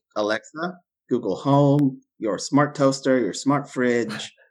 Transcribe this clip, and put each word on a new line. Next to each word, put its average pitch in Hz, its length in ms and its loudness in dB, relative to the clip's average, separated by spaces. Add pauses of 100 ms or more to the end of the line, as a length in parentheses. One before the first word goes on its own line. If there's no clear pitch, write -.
(180)
Alexa, 113 560 -4 (360)
Google 101 280 -2
Home, 139 640 2 (180)
your 104 180 -2
smart 143 380 0
toaster, 135 420 2
your 127 160 -2
smart 139 380 -2
fridge, 120 600 -2 (180)